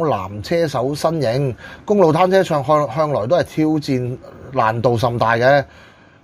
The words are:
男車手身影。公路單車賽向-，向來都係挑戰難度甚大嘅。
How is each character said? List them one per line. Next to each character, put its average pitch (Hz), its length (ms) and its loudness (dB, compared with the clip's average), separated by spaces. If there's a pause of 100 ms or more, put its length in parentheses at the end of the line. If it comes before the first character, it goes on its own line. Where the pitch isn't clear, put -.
男 101 340 -6
車 170 240 0
手 135 260 -4
身 160 280 -2
影。 131 340 -2 (300)
公 208 140 2
路 165 120 6
單 180 180 4
車 185 140 4
賽 151 180 -2
向-， 147 320 0
向 156 200 0
來 107 120 -2
都 165 120 2
係 143 60 2
挑 156 240 -2
戰 131 500 -2 (340)
難 117 300 0
度 120 160 2
甚 120 200 -2
大 117 180 2
嘅。 135 280 4 (600)